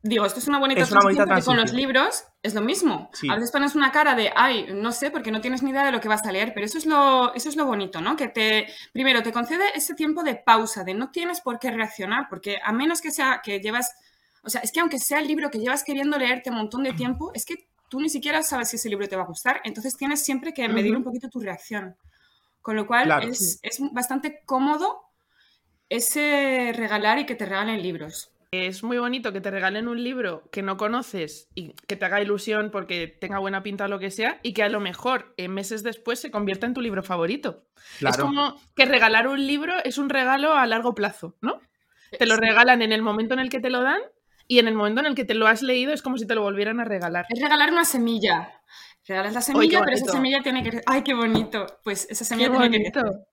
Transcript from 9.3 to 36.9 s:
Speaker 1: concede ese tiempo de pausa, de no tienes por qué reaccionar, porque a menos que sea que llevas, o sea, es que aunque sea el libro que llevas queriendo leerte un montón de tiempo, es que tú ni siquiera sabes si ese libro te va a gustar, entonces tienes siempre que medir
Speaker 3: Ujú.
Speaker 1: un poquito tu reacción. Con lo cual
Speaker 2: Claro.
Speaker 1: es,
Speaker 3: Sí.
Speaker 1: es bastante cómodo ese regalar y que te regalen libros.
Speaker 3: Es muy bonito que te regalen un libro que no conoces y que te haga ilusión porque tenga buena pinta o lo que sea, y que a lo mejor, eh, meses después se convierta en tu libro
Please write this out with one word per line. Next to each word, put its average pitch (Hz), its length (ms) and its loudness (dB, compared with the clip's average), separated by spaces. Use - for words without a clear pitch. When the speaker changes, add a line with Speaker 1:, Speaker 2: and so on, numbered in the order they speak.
Speaker 1:
concede 294 320 0
ese 311 200 -4
tiempo 311 280 -2
de 277 120 0
pausa, 220 500 2
de 185 80 -4
no 240 180 -4
tienes 349 300 -4
por 233 180 -6
qué 247 120 -4
reaccionar, 220 580 -4
porque 196 340 -8
a 214 100 -2
menos 302 280 0
que 320 100 -8
sea 262 320 0
que 202 180 -6
llevas, 233 300 -2
o 214 80 -12
sea, 240 100 -4
es - 120 -6
que 320 80 0
aunque 320 180 0
sea 294 220 0
el 302 60 -2
libro 302 240 -2
que 226 80 -6
llevas 254 260 -2
queriendo 285 340 -2
leerte 254 320 0
un 233 60 -4
montón 220 260 -4
de 262 100 -2
tiempo, 247 420 -4
es - 120 -8
que - 200 -12
tú 262 120 -6
ni 311 100 0
siquiera 294 320 -2
sabes 247 280 -2
si 240 60 -8
ese 226 140 -6
libro 202 180 -4
te 196 80 -6
va 185 60 -2
a 170 40 -4
gustar, 247 380 -2
entonces 220 320 -6
tienes 285 280 -2
siempre 277 280 -4
que 262 160 -4
medir 214 240 2
Speaker 3:
Ujú. 240 60 2
Speaker 1:
un 247 60 -2
poquito 247 260 -8
tu 254 100 -8
reacción. 196 560 -10
Con 220 160 -4
lo 208 100 -2
cual 240 180 2
Speaker 2:
Claro. 302 240 2
Speaker 1:
es, 202 240 -2
Speaker 3:
Sí. - 100 -8
Speaker 1:
es - 160 -8
bastante 262 520 -6
cómodo 294 560 0
ese 262 840 2
regalar 220 440 0
y 294 80 -4
que 240 80 -6
te 208 120 -6
regalen 202 360 -2
libros. 160 480 -8
Speaker 3:
Es 185 340 -6
muy 240 140 -2
bonito 240 340 -4
que 190 80 -6
te 196 100 -6
regalen 196 380 -2
un 240 140 -4
libro 240 500 -6
que 196 100 -6
no 190 140 -4
conoces 214 800 -6
y 175 160 -14
que 196 80 -4
te 196 80 -4
haga 196 180 2
ilusión 208 480 -2
porque 175 380 -6
tenga 196 320 -6
buena 196 240 -4
pinta 202 220 -6
o - 20 -4
lo 202 100 -4
que 190 140 -6
sea, 233 320 -2
y 214 80 -4
que 214 100 2
a 208 60 4
lo 208 100 -2
mejor, 208 580 -4
eh, 180 120 -8
meses 196 340 -6
después 233 380 -4
se 269 100 -10
convierta 208 360 -2
en 247 80 -2
tu 262 60 -4
libro 196 220 -2